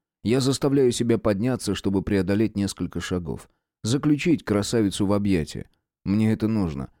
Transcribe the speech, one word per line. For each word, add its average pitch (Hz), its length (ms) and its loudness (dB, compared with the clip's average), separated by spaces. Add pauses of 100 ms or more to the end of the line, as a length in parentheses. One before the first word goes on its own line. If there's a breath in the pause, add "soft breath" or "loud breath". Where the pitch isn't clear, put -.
(220)
Я 120 180 0
заставляю 135 500 2
себя 117 280 2
подняться, 107 560 -2
чтобы 98 260 0
преодолеть 101 560 0
несколько 92 460 -4
шагов. 85 480 -6 (320)
Заключить 147 600 0
красавицу 104 600 0
в 98 80 2
объятия. 98 560 0 (340)
Мне 110 300 2
это 110 160 0
нужно. 82 520 -4